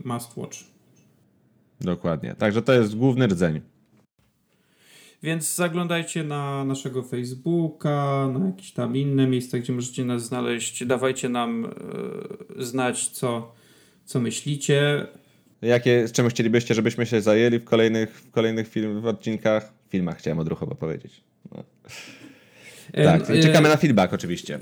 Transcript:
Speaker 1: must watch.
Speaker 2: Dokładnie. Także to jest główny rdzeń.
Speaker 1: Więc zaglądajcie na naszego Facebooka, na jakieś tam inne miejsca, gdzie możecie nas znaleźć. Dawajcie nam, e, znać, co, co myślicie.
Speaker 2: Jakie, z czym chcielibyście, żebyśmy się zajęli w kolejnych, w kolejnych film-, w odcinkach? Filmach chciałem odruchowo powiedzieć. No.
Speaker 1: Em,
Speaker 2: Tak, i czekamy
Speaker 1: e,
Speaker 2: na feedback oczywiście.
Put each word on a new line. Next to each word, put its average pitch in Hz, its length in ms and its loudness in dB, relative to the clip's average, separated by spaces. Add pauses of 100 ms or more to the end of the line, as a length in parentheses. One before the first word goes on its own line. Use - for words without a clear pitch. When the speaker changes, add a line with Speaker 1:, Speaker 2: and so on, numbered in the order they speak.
Speaker 1:
must - 340 -8
watch. - 200 -12 (1200)
Speaker 2:
Dokładnie. 82 560 -4
Także 107 240 0
to 131 120 2
jest 107 220 4
główny 127 320 2
rdzeń. 85 340 0 (1600)
Speaker 1:
Więc 160 320 -4
zaglądajcie 170 680 -2
na 143 420 -4
naszego 131 380 -4
Facebooka, 139 1300 -2 (100)
na 190 60 0
jakieś - 260 -6
tam 120 240 -4
inne 135 320 2
miejsca, 127 320 -2
gdzie 123 140 -4
możecie 123 320 -6
nas 120 200 -2
znaleźć. 120 600 -4
Dawajcie 127 440 0
nam, 117 360 -4
e, - 1000 -10
znać, 123 420 -2
co, 117 460 -6 (520)
co - 140 -4
myślicie. 143 880 0 (540)
Speaker 2:
Jakie, 120 460 4
z - 40 -10
czym 120 180 2
chcielibyście, 117 440 2
żebyśmy 113 320 0
się 110 160 2
zajęli 113 380 4
w 117 40 -6
kolejnych, 110 560 2
w - 120 -20
kolejnych 113 380 0
film-, 107 320 -4
w 113 40 -8
odcinkach? 110 680 -2 (160)
Filmach 87 280 -2
chciałem 80 220 -4
odruchowo 80 360 -4
powiedzieć. - 460 -10 (340)
No. - 80 -16 (1300)
Speaker 1:
Em, 147 120 4 (140)
Speaker 2:
Tak, - 160 2
i 160 60 6
czekamy 156 260 8
Speaker 1:
e, 156 40 8
Speaker 2:
na 151 60 6
feedback 104 360 4
oczywiście. 85 480 -6